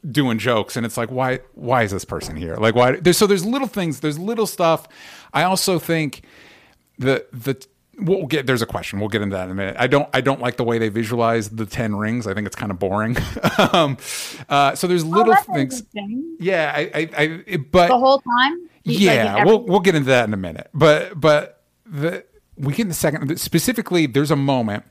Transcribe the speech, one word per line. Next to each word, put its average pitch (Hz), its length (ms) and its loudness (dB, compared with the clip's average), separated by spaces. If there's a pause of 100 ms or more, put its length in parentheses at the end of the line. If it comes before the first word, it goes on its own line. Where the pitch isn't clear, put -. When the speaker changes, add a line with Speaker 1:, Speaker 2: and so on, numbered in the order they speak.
(100)
Speaker 1:
doing 131 280 0
jokes, 107 380 0
and 117 100 -4
it's 113 100 -8
like, 117 140 -4
"Why, 127 300 -2 (140)
why 123 280 0
is 104 80 0
this 95 140 -6
person - 320 -8
here?" 80 200 -8
Like, 113 180 2
why? 123 180 4
There's, 170 260 2
so 214 80 4
there's 190 180 2
little 254 240 -2
things, 160 320 -6
there's 151 180 -4
little 214 280 -4
stuff. 165 420 0 (460)
I 147 80 2
also 185 360 0
think 160 440 -4 (760)
the, 131 340 0
the, 131 320 -6 (340)
we'll 185 280 0
get, 139 200 -2
there's 123 160 2
a 113 40 -2
question. - 320 -8
We'll 104 120 -2
get 107 120 0
into 98 140 -4
that 92 80 -4
in 92 60 -10
a 92 40 -8
minute. 98 240 -6
I 120 80 2
don't, 135 260 2
I 131 80 2
don't 135 200 0
like 120 160 -2
the 127 80 -2
way 117 140 0
they 113 100 0
visualize 113 640 0
the 110 160 -8
ten 107 280 -4
rings. 107 320 -4
I 98 80 -4
think 104 120 -6
it's - 100 -12
kinda 101 180 -6
boring. 104 480 -2
<laughs> - 500 0
Um, 151 240 2 (520)
uh, 143 260 2
so - 120 -4
there's 175 180 2
Speaker 2:
Oh, 156 40 -6
Speaker 1:
little 214 260 4
Speaker 2:
that's - 120 4
Speaker 1:
things. 175 360 -4
Speaker 2:
interesting. 233 580 -10
Speaker 1:
Yeah, 165 340 0
I, 147 60 -2
I, 160 360 -4
I, 160 300 -2
it, 175 240 -6
but 175 180 6
Speaker 2:
The 254 100 4
whole 262 220 4
time? 277 480 -2 (140)
He, - 100 -4
like, 233 40 0
in 196 60 4
Speaker 1:
Yeah, 117 340 4
Speaker 2:
every - 80 4
Speaker 1:
we'll, 208 200 6
we'll 190 160 2
get 180 140 2
into 139 140 0
that 123 180 6
in 107 80 -2
a 101 40 -4
minute. 87 360 -10
But, 156 460 4
but 151 420 2 (240)
the, 170 380 -6 (320)
we 139 160 -4
get 220 100 -2
in 214 60 -2
the 165 60 -6
second, 147 440 -2
specifically, 180 680 0
there's 139 260 0
a 151 40 2
moment 127 540 0